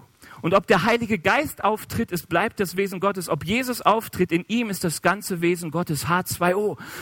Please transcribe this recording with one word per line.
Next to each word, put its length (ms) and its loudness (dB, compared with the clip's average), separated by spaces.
Und 120 2
ob 120 4
der 180 4
Heilige 340 2
Geist 460 0
auftritt, 480 -2
es 120 -4
bleibt 360 0
das 160 -2
Wesen 240 -2
Gottes. 280 -2
Ob 160 -2
Jesus 360 -2
auftritt, 520 2
in 160 0
ihm 220 0
ist 140 -4
das 180 -2
ganze 380 0
Wesen 300 0
Gottes 380 -2
H 160 2
zwei 300 0
O. 220 -2